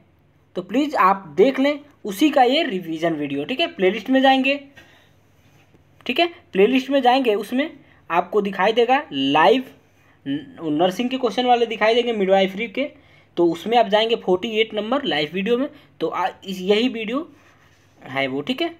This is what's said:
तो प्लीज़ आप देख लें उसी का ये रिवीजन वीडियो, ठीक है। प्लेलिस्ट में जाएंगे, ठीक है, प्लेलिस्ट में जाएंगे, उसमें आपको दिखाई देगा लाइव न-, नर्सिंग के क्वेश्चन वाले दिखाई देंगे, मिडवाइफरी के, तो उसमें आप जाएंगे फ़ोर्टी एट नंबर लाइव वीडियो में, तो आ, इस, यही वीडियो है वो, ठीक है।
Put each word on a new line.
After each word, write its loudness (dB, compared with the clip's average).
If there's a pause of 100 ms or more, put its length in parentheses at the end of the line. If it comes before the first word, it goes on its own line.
(560)
तो -6
प्लीज़ -2
आप 2 (100)
देख 4
लें 0 (260)
उसी 0
का 4
ये 2
रिवीजन -4
वीडियो, -6
ठीक -6
है। -2
प्लेलिस्ट -2
में 4
जाएंगे, 2 (1500)
ठीक 0
है, 2 (260)
प्लेलिस्ट 2
में 2
जाएंगे, 4
उसमें -4 (320)
आपको 0
दिखाई 0
देगा 2 (100)
लाइव 4 (600)
न-, -8 (160)
नर्सिंग 0
के -4
क्वेश्चन -2
वाले 4
दिखाई 0
देंगे, 0
मिडवाइफरी 0
के, -6 (460)
तो 2
उसमें 0
आप 4
जाएंगे 0
फ़ोर्टी -2 (120)
एट -2
नंबर -4
लाइव -2
वीडियो -2
में, -4 (320)
तो -2
आ, -4 (180)
इस, -10
यही 2
वीडियो -6 (720)
है -6
वो, -6
ठीक -4
है। -6